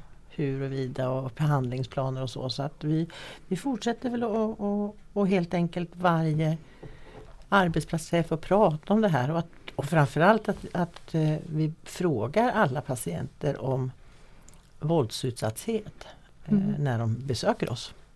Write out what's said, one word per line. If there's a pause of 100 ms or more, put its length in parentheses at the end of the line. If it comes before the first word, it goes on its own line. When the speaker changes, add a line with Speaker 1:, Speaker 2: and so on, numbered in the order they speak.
(280)
Speaker 1:
huruvida
och
behandlingsplaner
och
så,
så
att
vi, (420)
vi
fortsätter
väl
att,
att, (280)
att
helt
enkelt
varje (920)
arbetsplatsträff
och
prata
om
det
här
och,
att, (300)
och
framförallt
att, (160)
att,
eh, (120)
vi (120)
frågar
alla
patienter
om (880)
våldsutsatthet, (400)
eh,
Speaker 2:
Mm.
Speaker 1:
när
de (100)
besöker
oss. (220)